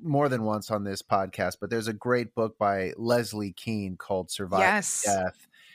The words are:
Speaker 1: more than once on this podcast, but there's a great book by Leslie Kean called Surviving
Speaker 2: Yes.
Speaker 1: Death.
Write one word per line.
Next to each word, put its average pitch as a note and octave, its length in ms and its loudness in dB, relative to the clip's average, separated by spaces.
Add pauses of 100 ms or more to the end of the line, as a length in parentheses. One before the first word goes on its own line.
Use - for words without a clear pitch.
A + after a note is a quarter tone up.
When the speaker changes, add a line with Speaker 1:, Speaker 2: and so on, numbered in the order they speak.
Speaker 1:
more C#3+ 280 2
than A#2+ 140 0
once G#2+ 280 -2
on G#2 120 0
this G2 200 -4
podcast, F#2+ 580 0
but G2 80 -6
there's A2+ 180 -2
a A2 60 -2
great A#2+ 400 0
book A2 240 -2
by G2 400 2
Leslie G#2+ 560 0
Kean G2+ 420 -4
called F#2 360 -4
Surviving F#2+ 360 2
Speaker 2:
Yes. G3+ 380 0
Speaker 1:
Death. F#2+ 420 0 (280)